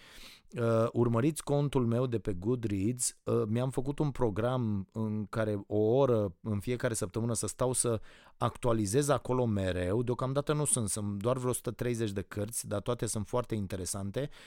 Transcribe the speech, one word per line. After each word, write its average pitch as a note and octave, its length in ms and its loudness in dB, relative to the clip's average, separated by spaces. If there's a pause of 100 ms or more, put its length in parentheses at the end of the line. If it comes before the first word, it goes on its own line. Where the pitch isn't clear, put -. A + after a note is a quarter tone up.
(520)
uh, A#2 400 2
urmăriți A#2+ 520 2
contul C#3+ 420 2
meu A#2 220 2
de A#2 120 -2
pe G#2+ 140 -4
Goodreads, A2+ 880 -2
uh, A#2 240 2
mi-am A#2+ 220 0
făcut C#3 300 -4
un D3+ 120 0
program A2 800 0
în G#2+ 340 -2
care G#2+ 420 -2
o G#2 100 0
oră A2 640 4
în G#2 180 -2
fiecare B2 340 -2
săptămână A2+ 400 -2
să G#2+ 140 -2
stau B2+ 260 -2
să A#2 280 0 (360)
actualizez A#2 680 2
acolo B2+ 380 2
mereu, F#2+ 580 2
deocamdată C3 500 -2
nu D3+ 120 2
sunt, A#2 240 0
sunt G2+ 320 -4
doar B2 160 0
vreo B2+ 120 -2
o - 40 0
sută - 180 -6
treizeci A2+ 400 -2
de G2 100 -4
cărți, G#2+ 460 -6
dar G2+ 140 -4
toate B2 240 -2
sunt G#2 220 -4
foarte B2 280 -2
interesante G2 760 -4 (180)